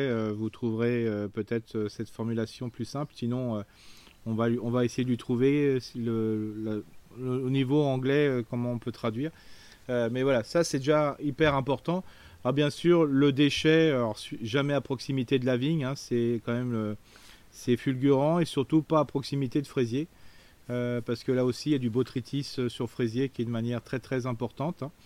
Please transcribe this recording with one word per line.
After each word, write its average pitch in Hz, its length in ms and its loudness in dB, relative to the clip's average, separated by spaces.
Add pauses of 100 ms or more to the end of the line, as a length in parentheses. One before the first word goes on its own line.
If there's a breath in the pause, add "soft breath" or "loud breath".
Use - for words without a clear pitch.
(100)
euh, 110 260 0
vous 110 140 -4
trouverez, 117 560 0
euh, 104 220 -2
peut-être, 110 480 -4
euh, 107 120 -2
cette 107 220 -8
formulation 113 580 -4
plus 113 160 -8
simple. 143 300 -8
Sinon, 120 440 -4
euh, 101 40 -6 (640 loud breath)
on 113 80 -2
va 117 140 2
lui, 120 120 0
on 117 100 -4
va 123 140 2
essayer 123 200 -2
de 123 40 -4
lui 120 80 2
trouver, 135 600 2
euh, - 40 0
si - 180 -14
le, 110 580 -2
le, 107 280 -4 (320)
le, 127 140 -6 (140)
au 127 40 0
niveau 135 360 2
anglais, 135 420 2
euh, 127 240 0
comment 123 220 -2
on 120 80 -4
peut 123 100 -8
traduire. 120 400 -4 (580 loud breath)
Euh, 120 220 0
mais 127 140 0
voilà, 131 180 4
ça, 170 220 0
c'est 147 160 -2
déjà 147 420 2
hyper 147 320 2
important. 139 480 -2 (400 loud breath)
Alors, 127 120 0
bien 147 160 2
sûr, 170 340 4
le 143 260 6
déchet, 156 640 4
alors, 117 260 0
su-, - 240 -12
jamais 139 320 0
à 139 60 2
proximité 135 580 -2
de 127 80 0
la 127 100 2
vigne, 143 280 0
hein, 135 100 -4
c'est 120 500 0
quand 120 80 -4
même 123 200 -2
le, 107 240 -2 (560 loud breath)
c'est - 240 0
fulgurant 139 640 2
et 165 60 2
surtout 143 360 2
pas 156 160 2
à 147 60 4
proximité 139 580 -2
de 135 60 -8
fraisier. 131 400 -2 (640 soft breath)
Euh, 120 300 -2
parce 117 220 -4
que - 80 -4
là 127 140 4
aussi, 127 260 -2
il - 40 4
y - 20 2
a - 20 0
du 123 120 0
botrytis, 131 680 -4
euh, 123 100 0
sur 117 220 -6
fraisier 123 380 -2
qui 123 140 -6
est - 20 0
de 113 60 -4
manière 117 300 -2
très, - 200 -6
très 127 260 -4
importante, 131 560 -6
hein. 139 80 -8 (160 soft breath)